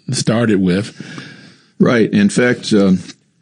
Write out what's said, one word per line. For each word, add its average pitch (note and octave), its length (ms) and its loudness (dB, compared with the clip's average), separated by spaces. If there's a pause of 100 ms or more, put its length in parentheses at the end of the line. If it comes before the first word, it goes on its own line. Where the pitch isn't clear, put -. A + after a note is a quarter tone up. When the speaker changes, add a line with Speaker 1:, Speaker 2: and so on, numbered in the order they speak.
(140)
Speaker 1:
started A2+ 480 0
with. F#2+ 340 -2 (840)
Speaker 2:
Right. A#2+ 340 2
In G#2 180 4
fact, - 440 0
uh, G2 200 4 (480)